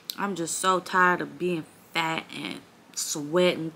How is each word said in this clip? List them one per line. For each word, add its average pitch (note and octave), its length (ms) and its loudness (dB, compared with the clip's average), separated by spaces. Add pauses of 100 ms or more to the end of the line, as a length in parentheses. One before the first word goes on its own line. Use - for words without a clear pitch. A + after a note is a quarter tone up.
(180)
I'm G3+ 160 -4
just E3 240 -4
so F#3+ 220 4
tired F3+ 400 4
of C#3+ 180 -8
being F3 260 -2 (300)
fat D#3+ 300 -2 (100)
and - 260 -10 (340)
sweating D#3+ 800 0